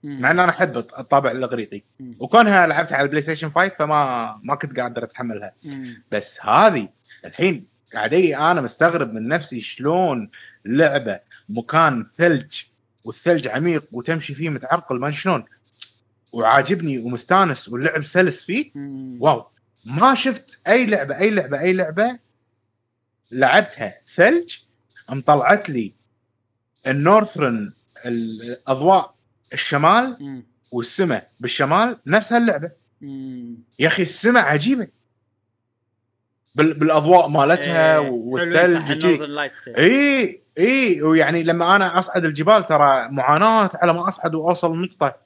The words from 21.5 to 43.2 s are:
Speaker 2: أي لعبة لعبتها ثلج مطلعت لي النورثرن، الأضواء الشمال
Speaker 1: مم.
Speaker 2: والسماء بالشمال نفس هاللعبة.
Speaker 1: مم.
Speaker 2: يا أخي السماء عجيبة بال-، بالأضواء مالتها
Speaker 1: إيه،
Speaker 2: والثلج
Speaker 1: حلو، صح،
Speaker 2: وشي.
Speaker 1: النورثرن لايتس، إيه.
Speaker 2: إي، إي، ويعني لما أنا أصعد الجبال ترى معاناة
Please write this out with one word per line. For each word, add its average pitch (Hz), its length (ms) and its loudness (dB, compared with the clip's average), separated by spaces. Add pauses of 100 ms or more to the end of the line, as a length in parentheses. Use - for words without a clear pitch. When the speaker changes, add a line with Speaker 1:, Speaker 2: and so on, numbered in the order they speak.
Speaker 2:
أي 180 140 0
لعبة 185 440 -2 (1120)
لعبتها 127 680 0 (180)
ثلج 330 400 2 (540)
مطلعت 147 600 2
لي 113 240 -6 (960)
النورثرن، 143 840 0 (320)
الأضواء 120 1080 -2 (380)
الشمال 185 680 2
Speaker 1:
مم. 135 260 -14 (260)
Speaker 2:
والسماء 123 580 -4 (100)
بالشمال 175 580 0 (100)
نفس 220 260 0
هاللعبة. 175 380 0 (300)
Speaker 1:
مم. 131 560 -14 (220)
Speaker 2:
يا 147 80 2
أخي 180 160 0
السماء 220 420 2
عجيبة 170 420 0 (1700)
بال-، 151 180 2
بالأضواء 156 540 4
مالتها 156 720 2
Speaker 1:
إيه، 139 100 -2
Speaker 2:
والثلج 165 680 2
Speaker 1:
حلو، - 20 -2
صح، 147 100 -8
Speaker 2:
وشي. 147 40 -2
Speaker 1:
النورثرن 156 360 0
لايتس، 143 380 -8
إيه. 117 100 -12
Speaker 2:
إي، 262 640 2 (160)
إي، 214 440 0
ويعني 160 420 2
لما 170 320 2
أنا 185 240 2
أصعد 180 260 -4
الجبال 160 400 2
ترى 139 440 2
معاناة 175 640 2